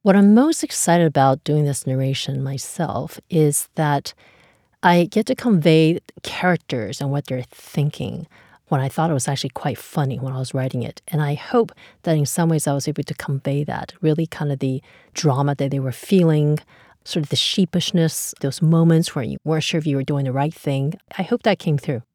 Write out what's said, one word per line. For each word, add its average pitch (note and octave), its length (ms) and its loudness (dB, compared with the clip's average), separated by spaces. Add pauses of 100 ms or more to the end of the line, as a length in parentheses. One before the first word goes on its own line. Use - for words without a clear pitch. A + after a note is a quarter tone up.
What G3 160 6
I'm G3+ 160 8
most C#4+ 280 4
excited E3+ 460 2
about C3+ 380 2
doing D3+ 180 2
this C#3+ 240 -2
narration C3+ 560 -2
myself C#3 720 -6 (120)
is D3+ 460 2
that D3 380 -2 (720)
I F3 220 6
get G#3+ 220 -2
to C4 80 0
convey D#3+ 640 4 (220)
characters B2+ 800 -4
and C#3 120 -2
what C#3+ 160 -2
they're B2+ 240 -6
thinking - 760 -6 (420)
when C#3 120 0
I C3+ 80 -2
thought E3 220 -2
it - 20 0
was C3 140 -2
actually C#3 240 -4
quite - 260 -6
funny C#3 400 -4
when C3 160 -8
I B2+ 60 -6
was B2+ 160 -8
writing C3 260 -4
it. - 280 -10
And D#3 120 -2
I D3 140 -2
hope - 380 -2 (280)
that D#3+ 160 0
in D3 80 2
some E3 240 0
ways D#3+ 160 0
I C#3+ 80 0
was C#3 140 -4
able D3 160 -4
to - 100 -8
convey C#3+ 520 -4
that, - 360 -8
really D#3 240 0
kind D3+ 260 -6
of C#3 60 -4
the C3 240 -4 (320)
drama C#3+ 420 0
that C#3 140 -2
they C#3 100 -2
were C3 120 -4
feeling, D3+ 680 2 (460)
sort - 180 -4
of D3 80 -6
the - 60 -2
sheepishness, - 1040 0
those - 220 -4
moments E3 520 4
where C3 120 -4
you - 180 -6
weren't D#3 220 -2
sure - 120 -2
if D#3 80 -2
you C#3 120 0
were C3+ 60 -2
doing C#3+ 200 -2
the C3 80 -2
right C#3 220 -2
thing. C#3 400 -4 (240)
I G3 60 -4
hope A#3+ 200 -4
that G3+ 160 2
came D3+ 180 0
through. C#3 240 -4 (140)